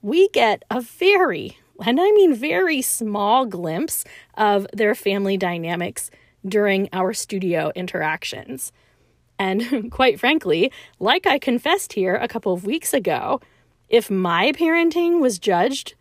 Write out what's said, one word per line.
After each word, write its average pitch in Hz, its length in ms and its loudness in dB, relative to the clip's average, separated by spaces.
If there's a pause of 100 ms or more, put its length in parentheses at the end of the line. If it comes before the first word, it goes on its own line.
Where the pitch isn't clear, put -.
We 330 280 4
get 220 420 2
a 247 100 -2
very, 359 760 0 (260)
and 254 160 2
I 403 120 4
mean 381 200 6
very 311 480 0
small 214 640 0
glimpse 175 580 -6 (300)
of 202 400 2
their 214 220 2
family 196 420 -2
dynamics 170 720 -6 (340)
during 196 500 0
our 185 200 -2
studio 175 640 -2
interactions. 156 960 -8 (680)
And 220 540 -2
<laughs> - 0 -
quite 254 280 2
frankly, 214 520 0 (260)
like 269 300 0
I 294 100 2
confessed 285 560 -2
here 185 220 0
a - 120 -4
couple 202 260 -4
of 180 120 -6
weeks 285 260 -4
ago, 190 480 -2 (480)
if 226 220 2
my 185 440 2
parenting 339 640 2
was 254 180 2
judged 202 640 0